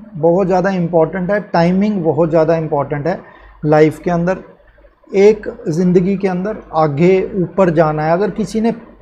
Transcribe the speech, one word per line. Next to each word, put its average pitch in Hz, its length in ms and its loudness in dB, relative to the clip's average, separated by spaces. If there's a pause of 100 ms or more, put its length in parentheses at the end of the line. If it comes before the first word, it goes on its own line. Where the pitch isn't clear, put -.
(140)
बहुत 170 320 2
ज़्यादा 185 240 0
important 175 600 0
है, 202 100 -2
timing 185 640 0
बहुत 156 260 0
ज़्यादा 160 260 2
important 147 500 -4
है 180 140 -4 (440)
life 151 340 4
के - 120 -6
अंदर, 175 280 -2 (760)
एक 208 540 2
ज़िंदगी 180 480 2
के 196 120 -2
अंदर 185 280 -6 (180)
आगे 160 600 2
ऊपर 180 360 0
जाना 151 320 0
है। 160 100 0
अगर 190 180 0
किसी 220 300 -6
ने 226 140 0 (280)